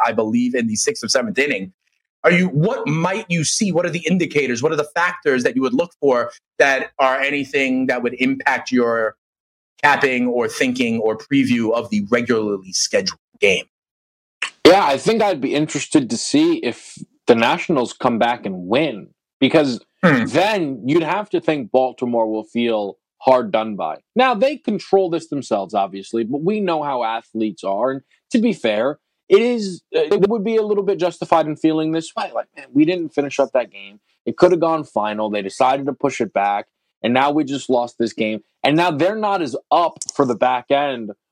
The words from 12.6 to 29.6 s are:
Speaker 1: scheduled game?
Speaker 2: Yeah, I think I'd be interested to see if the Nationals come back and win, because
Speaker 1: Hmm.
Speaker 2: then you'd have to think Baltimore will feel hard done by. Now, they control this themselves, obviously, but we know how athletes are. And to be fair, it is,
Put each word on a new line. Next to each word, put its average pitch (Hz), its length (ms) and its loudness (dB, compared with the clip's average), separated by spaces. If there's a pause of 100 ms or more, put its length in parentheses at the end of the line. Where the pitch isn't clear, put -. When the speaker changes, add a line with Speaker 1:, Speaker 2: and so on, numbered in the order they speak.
Speaker 1:
scheduled - 460 -2 (200)
game? - 260 2 (1040)
Speaker 2:
Yeah, 190 180 8
I 139 120 2
think 220 240 0
I'd 196 200 0
be 131 140 -2
interested 147 540 0
to 117 80 -4
see 165 400 2
if - 400 -8 (300)
the 120 80 8
Nationals 127 580 0
come 120 260 -2
back 117 260 0
and 92 220 -8
win, 120 460 -2 (260)
because 135 400 2 (240)
Speaker 1:
Hmm. 135 220 4
Speaker 2:
then 151 640 0
you'd 160 160 2
have 190 260 -4
to 175 100 0
think 147 320 -2
Baltimore 120 560 0
will 110 160 -4
feel 110 540 -2 (220)
hard 127 320 4
done 110 240 -2
by. 80 240 -6 (160)
Now, 247 180 2
they 254 240 0
control 196 540 0
this 160 180 -4
themselves, 107 460 -4
obviously, 98 480 -4
but 135 180 -4
we 208 180 0
know 170 220 -2
how 135 220 -4
athletes 110 600 -6
are. 101 280 -2
And 135 100 -8 (300)
to 240 80 4
be 214 120 2
fair, 120 480 -2 (300)
it 196 140 8
is, 214 480 -4